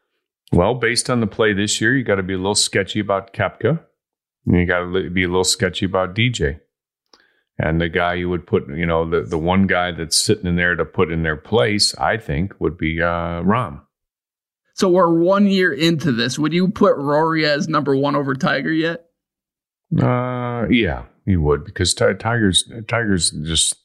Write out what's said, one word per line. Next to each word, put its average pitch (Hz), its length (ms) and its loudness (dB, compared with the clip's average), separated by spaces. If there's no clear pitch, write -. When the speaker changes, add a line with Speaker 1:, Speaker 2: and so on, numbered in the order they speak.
Speaker 1:
well, 95 240 4
based 117 340 -2
on 123 120 2
the 107 60 0
play 107 260 2
this 101 260 0
year, 113 160 2
you 131 80 0
gotta 101 200 0
be 92 100 -4
a 92 40 -2
little 98 180 0
sketchy - 440 0
about 98 340 -2
Koepka. 110 480 0
And 98 120 4
you 87 80 2
gotta 87 200 0
li-, 90 240 -2
be 92 140 -2
a 90 40 0
little 92 160 2
sketchy 90 420 -2
about 92 300 -2
D 117 140 2
J. 73 300 -4
And 82 220 0
the 85 100 -2
guy 87 260 -2
you 90 140 -4
would 87 180 -6
put, 98 220 0
you 80 160 -4
know, 82 220 0
the, 82 140 0
the 85 160 -4
one 92 300 2
guy 90 240 0
that's 82 260 -6
sitting - 300 0
in 87 80 0
there 87 200 2
to 82 100 -2
put - 260 -2
in 82 120 -2
their 78 140 -2
place, 107 600 0
I 92 200 0
think, 87 420 -4
would 82 180 -2
be, 80 240 -2
uh, 85 420 -2
Rahm. 92 380 -2
Speaker 2:
So 190 140 2
we're 175 240 4
one 190 320 4
year 190 280 2
into 160 400 0
this. 120 260 -2
Would 156 140 0
you 180 160 2
put 202 260 4
Rory 156 500 0
as 147 220 0
number 143 280 0
one 143 200 0
over 139 180 -2
Tiger 143 380 -2
yet? 160 340 -2
Speaker 1:
Uh, 123 680 -2
yeah, 90 340 0
you 90 160 2
would, 73 240 2
because - 280 -2
Ti-, 113 200 2
Tiger's, 107 580 0
Tiger's 104 440 0
just, 80 420 0